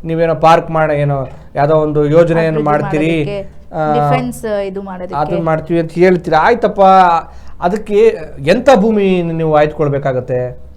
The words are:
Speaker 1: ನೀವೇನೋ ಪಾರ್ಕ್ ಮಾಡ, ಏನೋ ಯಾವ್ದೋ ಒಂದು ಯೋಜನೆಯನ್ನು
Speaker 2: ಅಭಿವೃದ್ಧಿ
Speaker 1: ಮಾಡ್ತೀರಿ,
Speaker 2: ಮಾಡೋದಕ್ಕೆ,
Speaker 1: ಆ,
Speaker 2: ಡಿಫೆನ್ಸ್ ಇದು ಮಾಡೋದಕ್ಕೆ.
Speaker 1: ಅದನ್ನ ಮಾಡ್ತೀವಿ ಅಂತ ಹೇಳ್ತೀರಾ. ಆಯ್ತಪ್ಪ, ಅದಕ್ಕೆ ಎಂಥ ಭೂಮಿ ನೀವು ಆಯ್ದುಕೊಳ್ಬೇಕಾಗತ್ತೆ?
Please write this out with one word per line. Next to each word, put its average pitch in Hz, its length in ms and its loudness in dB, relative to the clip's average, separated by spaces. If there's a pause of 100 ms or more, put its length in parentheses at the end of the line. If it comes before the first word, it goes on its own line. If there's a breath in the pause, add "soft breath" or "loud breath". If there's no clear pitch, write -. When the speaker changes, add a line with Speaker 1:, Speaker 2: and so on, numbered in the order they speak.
Speaker 1:
ನೀವೇನೋ 165 300 0
ಪಾರ್ಕ್ 160 360 4
ಮಾಡ, 156 200 0
ಏನೋ 143 360 -2 (280 loud breath)
ಯಾವ್ದೋ 147 200 2
ಒಂದು 151 320 2
ಯೋಜನೆಯನ್ನು 160 540 2
Speaker 2:
ಅಭಿವೃದ್ಧಿ 147 220 0
Speaker 1:
ಮಾಡ್ತೀರಿ, 151 420 -2
Speaker 2:
ಮಾಡೋದಕ್ಕೆ, - 520 -10
Speaker 1:
ಆ, 156 160 -2
Speaker 2:
ಡಿಫೆನ್ಸ್ 147 520 -2
ಇದು 196 380 -6
ಮಾಡೋದಕ್ಕೆ. 185 340 -10
Speaker 1:
ಅದನ್ನ 151 260 -2
ಮಾಡ್ತೀವಿ 160 380 -2
ಅಂತ 151 120 -6
ಹೇಳ್ತೀರಾ. 175 500 2
ಆಯ್ತಪ್ಪ, 214 380 0 (800 soft breath)
ಅದಕ್ಕೆ 208 580 0 (280)
ಎಂಥ 233 300 2
ಭೂಮಿ 196 460 2
ನೀವು 160 340 0
ಆಯ್ದುಕೊಳ್ಬೇಕಾಗತ್ತೆ? 139 1080 -2 (100)